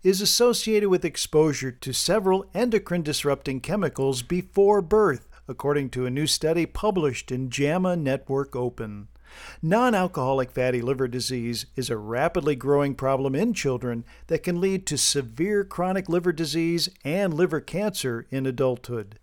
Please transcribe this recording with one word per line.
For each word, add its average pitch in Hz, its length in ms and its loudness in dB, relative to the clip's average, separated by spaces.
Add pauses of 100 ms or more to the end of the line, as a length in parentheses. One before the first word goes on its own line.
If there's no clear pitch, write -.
is 190 180 4
associated 220 680 2
with 180 140 4
exposure 151 680 2
to 127 220 -8
several 190 600 2
endocrine 196 480 0
disrupting 139 580 -2
chemicals 135 640 -2
before 196 640 2
birth, 196 440 2 (200)
according 139 440 0
to 127 140 -2
a 123 60 -2
new 143 160 0
study 160 400 0
published 180 640 -2
in 127 180 -4
jama 175 460 0
Network 139 600 -2
Open. 113 520 -6 (560)
Non-alcoholic 175 880 2
fatty 127 300 0
liver 127 260 0
disease 120 580 -4 (100)
is 127 140 -4
a 117 80 -2
rapidly 139 580 0
growing 139 380 2
problem 135 400 0
in 202 220 0
children 120 500 -2 (220)
that 160 160 -2
can 175 180 -2
lead 190 240 0
to 151 120 -2
severe 143 680 0
chronic 190 440 -2
liver 175 240 2
disease 165 560 0 (160)
and 175 300 0
liver 156 260 2
cancer 160 680 -4
in 131 160 -4
adulthood. 123 760 -2